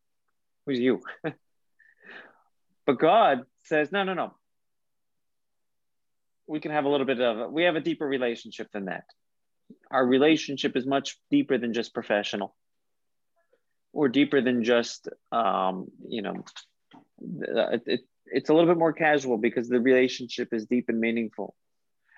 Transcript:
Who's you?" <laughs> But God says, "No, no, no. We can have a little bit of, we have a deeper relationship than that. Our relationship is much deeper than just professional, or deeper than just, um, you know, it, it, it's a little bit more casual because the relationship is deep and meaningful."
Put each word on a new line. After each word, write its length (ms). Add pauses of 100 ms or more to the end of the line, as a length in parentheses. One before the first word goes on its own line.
(640)
Who's 140
you?" 220 (220)
<laughs> 100 (1600)
But 80
God 460 (220)
says, 260
"No, 120
no, 120
no. 180 (2250)
We 120
can 120
have 140
a 40
little 160
bit 160
of, 300
we 140
have 100
a 40
deeper 280
relationship 640
than 120
that. 180 (880)
Our 120
relationship 720
is 120
much 320 (100)
deeper 300
than 120
just 220
professional, 640 (1400)
or 160
deeper 320
than 220
just, 440 (240)
um, 580 (180)
you 160
know, 200 (800)
it, 640
it, 140 (260)
it's 240
a 60
little 120
bit 120
more 140
casual 440
because 320
the 100
relationship 720
is 140
deep 240
and 100
meaningful." 540 (640)